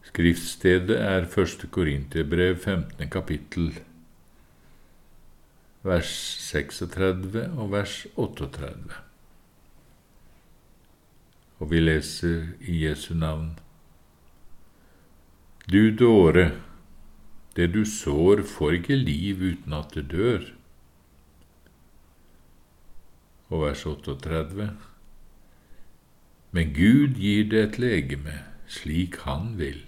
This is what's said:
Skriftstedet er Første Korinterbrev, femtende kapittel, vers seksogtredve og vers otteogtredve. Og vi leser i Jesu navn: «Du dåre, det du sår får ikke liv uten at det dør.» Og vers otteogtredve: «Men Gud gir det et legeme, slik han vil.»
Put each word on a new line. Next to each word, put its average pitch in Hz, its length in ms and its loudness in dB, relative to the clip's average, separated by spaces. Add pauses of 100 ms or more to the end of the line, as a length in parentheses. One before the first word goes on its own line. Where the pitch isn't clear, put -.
Skriftstedet 90 880 2
er 98 300 0
Første - 420 -2
Korinterbrev, 82 960 0
femtende 90 480 -4
kapittel, 80 600 -4 (2000)
vers 90 280 0 (340)
seksogtredve 92 1120 -4
og 101 160 -4
vers 101 220 -2 (200)
otteogtredve. - 840 -8 (2500)
Og 76 120 -4
vi 82 120 6
leser 82 760 0
i 82 260 -2
Jesu 76 280 -4
navn: 80 440 -2 (2000)
«Du 107 280 6
dåre, 90 580 8 (1000)
det 87 180 2
du 107 120 0
sår 92 640 2
får 87 320 0
ikke 135 160 0
liv 92 480 -2
uten 80 320 -4
at 76 200 -8
det 69 160 -8
dør.» 101 360 0 (3000)
Og 80 160 0
vers 71 200 -4
otteogtredve: 80 840 -6 (1800)
«Men 80 240 0
Gud 123 400 6
gir 104 320 2
det 110 160 2
et 104 160 -2
legeme, 73 540 -2 (340)
slik 87 560 -4
han 90 360 -6
vil.» 69 280 -8